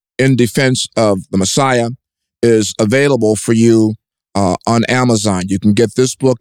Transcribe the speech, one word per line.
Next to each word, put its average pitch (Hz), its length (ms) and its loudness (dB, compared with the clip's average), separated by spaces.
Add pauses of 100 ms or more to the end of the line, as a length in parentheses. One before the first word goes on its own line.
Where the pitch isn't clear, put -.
(200)
In 135 180 2
Defense 127 500 0 (100)
of 104 240 0 (100)
the 98 80 -2
Messiah, 120 520 0 (520)
is 110 360 2
available 113 580 0
for - 160 -4
you, 113 420 2 (400)
uh, 98 220 0 (100)
on 117 240 0
Amazon. 110 580 0
You 98 100 -4
can 104 140 0
get 110 220 0
this 127 220 -2
book. 127 240 -2